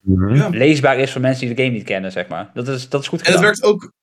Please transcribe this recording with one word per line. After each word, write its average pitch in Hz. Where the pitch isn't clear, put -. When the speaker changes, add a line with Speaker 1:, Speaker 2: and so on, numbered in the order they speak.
Speaker 1:
Mhm. 95
Speaker 2:
Ja. 147
Speaker 3:
leesbaar 135
is 131
voor 131
mensen 127
die 117
de 127
game 123
niet 101
kennen, 95
zeg 90
maar. 90
Dat 120
is, 131
dat 143
is -
goed 170
Speaker 2:
En -
het 175
Speaker 3:
gedaan. 185
Speaker 2:
werkt 202
ook, 214